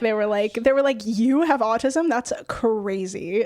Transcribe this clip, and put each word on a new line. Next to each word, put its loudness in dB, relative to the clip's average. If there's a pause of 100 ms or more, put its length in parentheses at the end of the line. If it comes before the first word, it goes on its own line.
They 2
were 0
like, 0
they 2
were 4
like, 0
You 2
have 2
autism? 0
That's -2 (140)
crazy. -2